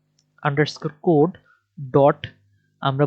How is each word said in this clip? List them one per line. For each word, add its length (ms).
underscore 480
code 280
dot, 240
আমরা 180